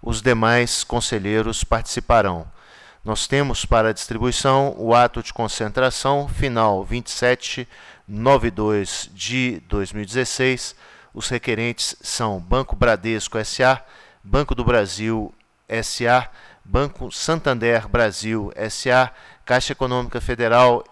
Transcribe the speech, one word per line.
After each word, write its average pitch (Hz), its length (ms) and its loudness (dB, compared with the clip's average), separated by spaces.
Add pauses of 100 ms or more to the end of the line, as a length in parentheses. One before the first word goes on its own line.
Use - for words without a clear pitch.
Os 113 180 -4
demais 117 600 2
conselheiros 110 800 -2
participarão. 110 880 0 (520)
Nós 107 240 -4
temos 139 380 0
para 110 300 2
distribuição 131 840 0
o 113 180 2
ato 120 280 4
de - 100 -12
concentração 127 960 -2
final 113 560 0
vinte 120 220 -6
e - 40 -12
sete 123 560 -2 (400)
nove 117 440 2
dois 104 640 -2
de 123 520 -4
dois 101 240 -4
mil 107 120 -8
e 101 40 -8
dezesseis. 127 680 -2 (380)
Os 107 160 -8
requerentes 117 720 -4
são 107 360 -4
Banco 110 380 -2
Bradesco 113 640 0
S 110 240 -2
A, 127 200 4 (400)
Banco 131 320 0
do 120 80 -4
Brasil 110 720 0 (320)
S 113 400 -4
A, 123 240 4 (320)
Banco 131 480 -4
Santander 117 800 0
Brasil 110 680 0
S 110 360 -6
A, 127 200 4 (360)
Caixa 127 260 0
Econômica 123 480 -4
Federal 120 720 4